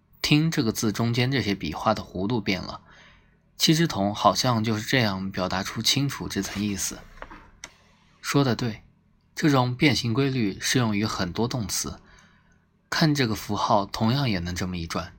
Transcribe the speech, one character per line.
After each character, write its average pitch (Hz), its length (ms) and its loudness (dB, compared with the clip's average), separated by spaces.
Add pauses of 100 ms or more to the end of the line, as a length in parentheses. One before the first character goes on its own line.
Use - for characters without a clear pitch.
(220)
：“听 156 300 4
这 156 100 0
个 110 100 2
字 107 200 0
中 117 220 0
间 123 180 2
这 135 100 0
些 101 140 -2
笔 76 180 -6
画 - 200 2
的 98 100 -4
弧 92 240 -6
度 117 120 0
变 95 220 -2
了， - 200 -12 (760)
七 - 160 4
只 160 140 4
桶 101 260 0
好 101 220 4
像 117 280 2
就 110 140 0
是 107 60 -6
这 135 160 0
样 98 320 0
表 92 180 -2
达 95 140 -2
出 - 180 -6
清 135 260 2
楚 90 200 -8
这 98 140 -4
层 98 220 -4
意 101 120 -2
思。” - 240 -6 (1200)
说 143 220 2
得 120 120 2
对， 117 260 -4 (540)
这 156 160 2
种 123 240 2
变 139 200 4
形 117 160 0
规 135 200 2
律 110 280 0
适 - 200 0
用 110 180 2
于 107 80 0
很 95 260 -4
多 110 160 -2
动 117 200 -4
词。 - 340 -6 (880)
看 156 240 4
这 135 140 2
个 107 80 0
符 104 200 -4
号 101 300 2
同 110 280 0
样 139 140 0
也 98 120 0
能 87 160 -4
这 90 120 -4
么 90 80 -6
一 82 120 -6
转 85 320 -8